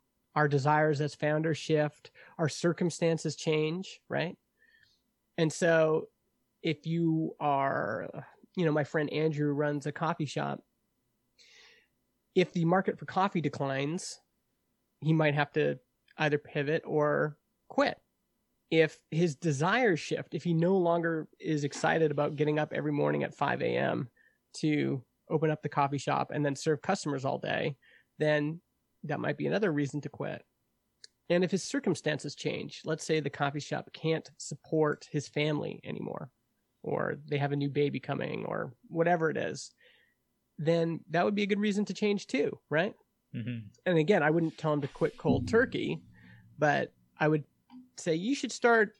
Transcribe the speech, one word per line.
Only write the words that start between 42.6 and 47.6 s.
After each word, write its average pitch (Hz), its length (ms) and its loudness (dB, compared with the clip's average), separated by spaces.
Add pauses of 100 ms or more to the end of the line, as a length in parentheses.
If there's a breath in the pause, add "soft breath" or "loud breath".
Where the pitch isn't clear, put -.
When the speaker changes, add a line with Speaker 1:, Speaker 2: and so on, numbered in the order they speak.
Speaker 1:
right? 170 240 0 (400)
Speaker 2:
Mm-hmm. 117 320 -8 (180)
Speaker 1:
And 180 120 4
again, 160 260 4
I 147 60 4
wouldn't 160 280 2
tell 156 140 0
him 147 100 0
to 139 60 -4
quit - 300 -2
cold 123 320 2
turkey, 190 520 0 (560 soft breath)
but 143 360 2 (260)
I 156 80 4
would 156 160 2 (540)